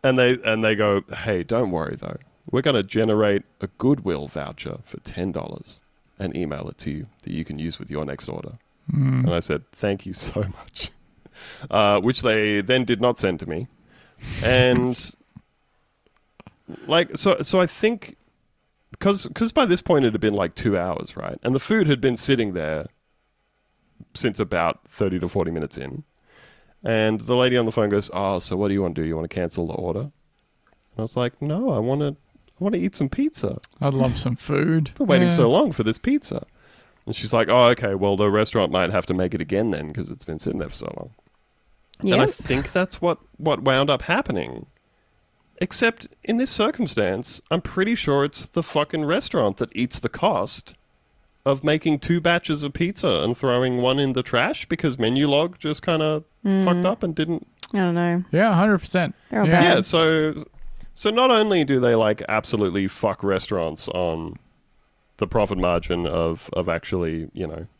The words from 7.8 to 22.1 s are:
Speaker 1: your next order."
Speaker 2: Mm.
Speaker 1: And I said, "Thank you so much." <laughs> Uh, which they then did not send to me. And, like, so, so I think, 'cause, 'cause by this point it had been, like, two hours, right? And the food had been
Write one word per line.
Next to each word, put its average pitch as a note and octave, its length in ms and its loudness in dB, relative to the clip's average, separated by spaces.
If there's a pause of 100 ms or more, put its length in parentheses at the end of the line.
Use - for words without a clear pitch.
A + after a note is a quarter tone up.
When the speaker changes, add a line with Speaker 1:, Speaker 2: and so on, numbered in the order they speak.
Speaker 1:
your D2 160 -8
next C#2+ 240 -10
order." - 240 -12 (400)
Speaker 2:
Mm. C3 320 2
Speaker 1:
And F2 80 2
I E2+ 60 2
said, - 320 -4
"Thank G2 340 -4
you F#2 80 -10
so - 280 -6
much." - 540 -10
<laughs> - 60 -20 (720)
Uh, G2+ 280 4
which A#2+ 220 0
they G#2+ 400 2
then B2 240 2
did A2+ 160 0
not B2 160 2
send F2+ 220 -2
to - 100 -10
me. E2+ 180 -6 (760)
And, B2 720 2 (1700)
like, E3+ 300 0
so, - 240 2
so F#3 180 0
I F3+ 60 4
think, - 500 -2 (840)
'cause, G3 340 0
'cause A3+ 180 -2
by C#4+ 140 4
this F3+ 160 2
point C#3+ 240 4
it A2 80 2
had G#2 80 -2
been, G#2 140 2
like, F2+ 180 -2
two G2+ 240 0
hours, F2 400 -4
right? - 240 -8
And B2+ 140 0
the C3+ 40 2
food G#3+ 280 2
had C3+ 120 2
been B2 160 2